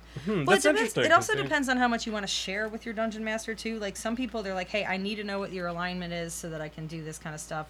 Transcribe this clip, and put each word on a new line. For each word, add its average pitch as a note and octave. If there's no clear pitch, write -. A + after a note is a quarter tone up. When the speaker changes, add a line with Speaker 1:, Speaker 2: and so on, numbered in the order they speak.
Speaker 1:
hmm, F#3
Speaker 2:
Well, -
Speaker 1:
that's G4
Speaker 2:
it -
depends, -
Speaker 1:
interesting, A4
Speaker 2:
it D#4+
also F#4
Speaker 1:
'cause G#4+
they G4+
Speaker 2:
depends C#4+
on B3+
how B3
much A#3
you A3+
wanna G3+
share G#3
with A3
your A#3
dungeon A3
master, A3
too. A3+
Like, G3
some A3+
people, A#3
they're F#3+
like, F#3
"Hey, G#3
I F#3
need G3
to G#3
know G3
what G3
your F3+
alignment F3
is E3+
so E3+
that D#3
I D#3
can D#3+
do D#3+
this D#3
kind D#3
of D#3+
stuff." D#3